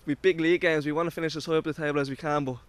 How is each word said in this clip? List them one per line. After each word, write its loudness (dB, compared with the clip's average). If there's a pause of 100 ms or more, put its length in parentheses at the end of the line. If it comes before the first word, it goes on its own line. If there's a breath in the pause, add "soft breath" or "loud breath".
we've -2
big 4
league 4
games. 2
We -2
want 0
to -4
finish -4
as -8
high 0
up 2
the -4
table -2
as -2
we -6
can, -2
but -4 (120)